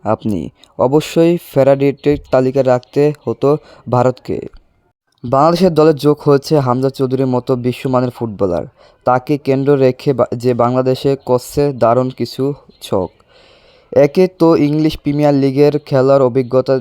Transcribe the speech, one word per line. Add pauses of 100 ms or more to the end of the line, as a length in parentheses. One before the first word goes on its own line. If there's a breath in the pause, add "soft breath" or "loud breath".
আপনি? (300 soft breath)
অবশ্যই (160)
ফেভারিটের (140)
তালিকায়
রাখতে (140)
হতো (320 loud breath)
ভারতকে। (880)
বাংলাদেশের
দলে
যোগ
হয়েছে
হামজা
চৌধুরীর
মতো
বিশ্বমানের
ফুটবলার। (400 soft breath)
তাকে
কেন্দ্র
রেখে
বা-,
যে
বাংলাদেশে
করছে
দারুণ
কিছু (280)
ছক। (840 soft breath)
একে
তো
ইংলিশ
প্রিমিয়ার
লিগের
খেলার
অভিজ্ঞতা